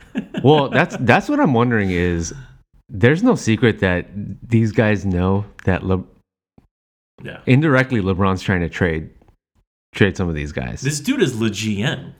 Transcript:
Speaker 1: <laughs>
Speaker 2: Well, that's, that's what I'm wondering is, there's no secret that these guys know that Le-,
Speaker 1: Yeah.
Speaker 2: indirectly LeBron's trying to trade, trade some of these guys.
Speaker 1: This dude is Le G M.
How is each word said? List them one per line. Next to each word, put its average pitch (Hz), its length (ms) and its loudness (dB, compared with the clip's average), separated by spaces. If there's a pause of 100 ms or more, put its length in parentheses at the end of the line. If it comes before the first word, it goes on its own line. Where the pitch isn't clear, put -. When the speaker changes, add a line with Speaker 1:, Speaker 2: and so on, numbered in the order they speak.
(140)
Speaker 1:
<laughs> - 300 -6
Speaker 2:
Well, 143 240 4
that's, 175 320 0
that's 135 280 2
what 294 120 0
I'm 175 140 2
wondering 113 360 2
is, 87 420 0 (560)
there's 139 360 2
no 247 100 4
secret 110 460 0
that 90 260 0 (420)
these 113 220 2
guys 107 340 0
know 95 400 0 (200)
that 92 200 0
Le-, 92 200 0 (1200)
Speaker 1:
Yeah. 87 220 -14
Speaker 2:
indirectly 127 540 2
LeBron's 95 400 0
trying 92 200 -2
to 82 80 -2
trade, 80 420 -2 (840)
trade 95 240 2
some 90 120 -2
of 80 80 -4
these 73 160 -6
guys. 62 300 -8
Speaker 1:
This 143 180 -4
dude 269 200 -4
is 123 200 0
Le 113 100 0
G 101 320 -4
M. - 380 -8